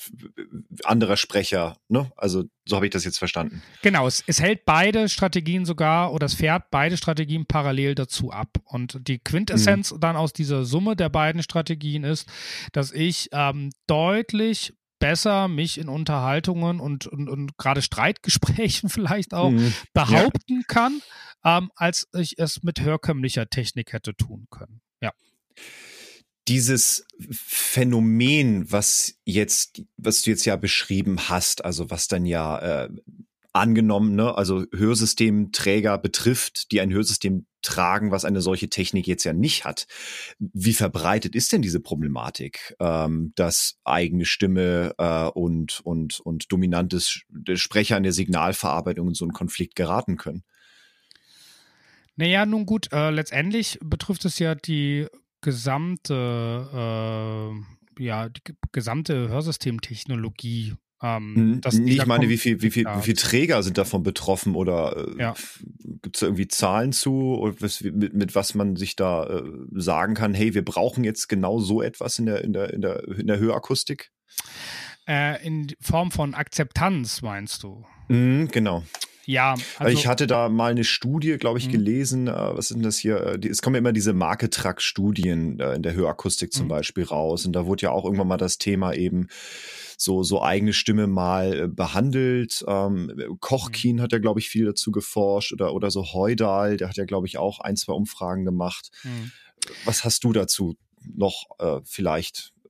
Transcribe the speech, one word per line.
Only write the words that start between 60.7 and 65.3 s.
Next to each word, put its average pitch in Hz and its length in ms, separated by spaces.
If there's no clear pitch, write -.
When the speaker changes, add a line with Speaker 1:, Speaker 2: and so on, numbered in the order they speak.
Speaker 2:
ähm, 110 320
Speaker 1:
Mhm. 110 260
Speaker 2:
dass 110 140
Speaker 1:
Nee, 120 160
Speaker 2:
dieser 135 120
Speaker 1:
ich 120 40
meine, 120 220
wie 113 100
viel, 113 240
wie 110 80
viel, 117 160
wie 107 60
Speaker 2:
Konflikt 104 120
Speaker 1:
viel 110 100
Speaker 2:
da - 60
ist. - 100
Speaker 1:
Träger 123 340
sind 90 120
davon 98 280
betroffen 95 500
oder, 87 420
äh, - 240
Speaker 2:
Ja. 117 120